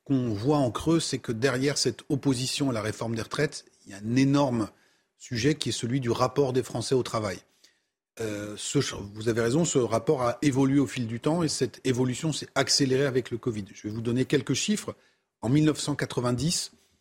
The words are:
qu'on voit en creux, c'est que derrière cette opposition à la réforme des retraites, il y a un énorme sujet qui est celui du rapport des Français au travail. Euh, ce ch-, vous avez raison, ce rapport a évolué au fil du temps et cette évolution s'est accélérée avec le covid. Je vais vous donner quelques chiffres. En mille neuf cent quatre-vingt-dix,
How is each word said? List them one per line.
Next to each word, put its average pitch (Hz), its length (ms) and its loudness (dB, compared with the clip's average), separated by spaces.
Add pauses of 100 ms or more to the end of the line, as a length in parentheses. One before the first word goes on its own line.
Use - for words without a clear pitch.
qu'on 127 260 0
voit 123 280 0
en 127 140 2
creux, 165 260 2
c'est 139 200 -4
que - 120 -8
derrière 131 480 0
cette - 300 -2
opposition 135 600 0
à - 20 -2
la 107 100 -2
réforme 113 320 -4
des 110 80 -4
retraites, - 420 -4 (220)
il 101 60 -16
y - 20 -14
a 95 40 -16
un 113 180 -2
énorme 135 520 4 (500)
sujet 127 360 0
qui 151 140 -4
est 110 40 -2
celui 123 280 -2
du 120 100 -2
rapport 127 420 2
des 123 120 2
Français 123 320 -2
au 120 80 2
travail. 104 340 -4 (840)
Euh, 104 360 -6
ce - 240 -2
ch-, - 200 -4 (140)
vous 107 140 -4
avez 117 120 2
raison, 127 240 2
ce 160 140 2
rapport 117 440 2
a 120 200 0
évolué 139 380 4
au 131 60 2
fil 120 200 -6
du 117 140 -6
temps 165 240 0
et 147 40 0
cette - 360 -4
évolution 127 480 0
s'est - 240 -6
accélérée 135 500 2
avec 127 240 -2
le 120 80 -6
covid. 107 340 -4
Je - 140 -14
vais 104 80 -8
vous 113 60 -6
donner 120 240 0
quelques 139 300 0
chiffres. - 420 -2 (460)
En 110 60 -2
mille 151 160 6
neuf 151 140 4
cent 147 160 -2
quatre-vingt-dix, 123 800 -2 (280)